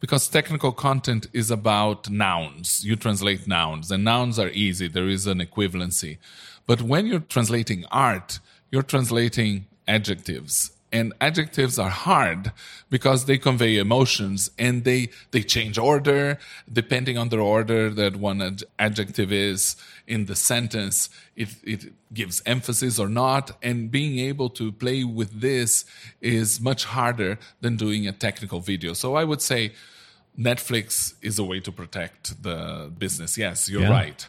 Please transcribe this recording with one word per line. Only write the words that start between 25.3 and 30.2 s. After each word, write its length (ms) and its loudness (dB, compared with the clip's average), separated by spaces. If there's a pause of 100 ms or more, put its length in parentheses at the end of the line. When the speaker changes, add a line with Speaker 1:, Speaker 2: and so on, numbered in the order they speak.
Speaker 1:
this 440 2 (360)
is 400 0
much 260 -2
harder 520 0 (220)
than 160 0
doing 320 0
a 40 -4
technical 460 -6
video. 340 -4
So 220 -4
I 80 2
would 200 -2
say 320 -2 (640)